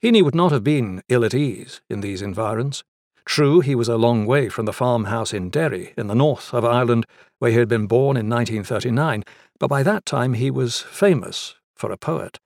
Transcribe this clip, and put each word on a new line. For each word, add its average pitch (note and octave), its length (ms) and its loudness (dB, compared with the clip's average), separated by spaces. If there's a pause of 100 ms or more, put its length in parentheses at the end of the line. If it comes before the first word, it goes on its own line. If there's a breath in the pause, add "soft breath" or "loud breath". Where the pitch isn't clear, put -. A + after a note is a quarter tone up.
Heaney A3+ 200 6
would C#3 100 2
not E3+ 180 4
have C3 120 2
been A2 460 0
ill B2 140 4
at A2 120 0
ease C3+ 520 -4
in G#2 140 -8
these G2+ 220 -6
environs. G#2 600 -4 (400)
True, D3+ 360 4
he C#3 160 0
was A#2 120 0
a A#2 100 0
long A2+ 280 4
way B2 240 2
from A2 160 -6
the G#2+ 80 -4
farmhouse A2+ 580 -2
in F#2 200 -6
Derry, C#3 440 -4
in A2+ 120 -8
the G#2 80 -4
north C3+ 400 0
of A#2 100 0
Ireland, A#2+ 400 2 (320 soft breath)
where A#2+ 140 2
he A2+ 60 4
had A#2+ 100 4
been A2 180 0
born C3 320 2
in G#2+ 100 -4
nineteen A2+ 360 -2
thirty-nine, A#2 600 -2 (360 loud breath)
but - 80 -2
by C#3 160 0
that G3+ 240 0
time B2+ 260 -2
he B2 160 -2
was B2+ 320 -4
famous B2+ 720 0 (220)
for G#2+ 160 -8
a G2 60 -10
poet - 480 -8